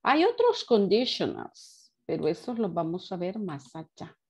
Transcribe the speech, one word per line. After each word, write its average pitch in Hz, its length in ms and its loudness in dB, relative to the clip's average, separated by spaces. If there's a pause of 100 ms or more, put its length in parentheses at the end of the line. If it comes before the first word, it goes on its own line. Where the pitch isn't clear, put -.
Hay 294 200 4
otros 480 420 4
conditionals, - 1300 0 (120)
pero 156 220 -2
esos 226 320 -4
los 190 140 -2
vamos 170 380 -4
a 185 60 -6
ver 185 220 -6
más 160 360 -10
allá. 160 400 -16 (140)